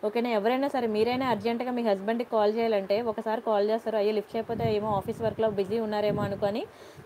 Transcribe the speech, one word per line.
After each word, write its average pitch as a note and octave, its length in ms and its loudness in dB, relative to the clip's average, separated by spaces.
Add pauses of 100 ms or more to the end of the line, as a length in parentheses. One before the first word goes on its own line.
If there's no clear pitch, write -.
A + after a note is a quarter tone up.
ఓకేనా? A#3 240 0
ఎవరైనా A#3+ 380 2
సరే B3+ 200 0
మీరైనా A#3+ 400 0
అర్జెంట్‌గా A#3 440 -2
మీ A#3+ 100 -2
హస్బెండ్‌కి A3+ 500 0
కాల్ G#3+ 240 4
చేయాలంటే G#3+ 460 2
ఒకసారి A3+ 400 -2
కాల్ G#3+ 280 2
చేస్తారు, A3 280 0
అయ్యో G#3 160 2
లిఫ్ట్ G3+ 220 -4
చేయకపోతే A3+ 400 0
ఏమో G#3 200 0
ఆఫీస్ G#3+ 260 -4
వర్క్‌లో A3 280 2
బిజీ G3+ 300 0
ఉన్నారేమో G#3 440 0
అనుకొని G3+ 420 -2 (400)